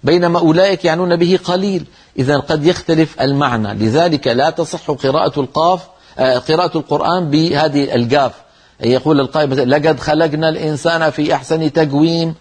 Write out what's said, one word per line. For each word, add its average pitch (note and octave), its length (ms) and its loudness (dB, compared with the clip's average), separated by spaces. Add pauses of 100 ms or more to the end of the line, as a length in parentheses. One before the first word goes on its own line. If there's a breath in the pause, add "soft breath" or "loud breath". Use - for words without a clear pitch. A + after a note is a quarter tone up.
بينما E3+ 360 2
أولئك F3 460 2
يعنون F3 300 0
به F3 280 2
قليل. F#3 420 -2 (340 soft breath)
إذن C3+ 220 2
قد D3+ 240 -2
يختلف D#3+ 560 0
المعنى، B2 520 0
لذلك C3 540 0
لا C3 220 2
تصح D#3 420 -6
قراءة C#3 480 -2
القاف، E3+ 480 -2 (320 soft breath)
آه، C3 180 2
قراءة D#3+ 400 0
القرآن E3 520 -2
بهذه D3 680 0
القاف. B2 360 2 (500 soft breath)
يقول C3 380 2
القائل C#3+ 300 -2
مثلًا: C3+ 160 0
لقد D3 340 2
خلقنا D3+ 500 0
الإنسان D#3+ 600 -2
في D3 240 -2
أحسن D#3 400 -2
تقويم E3 680 0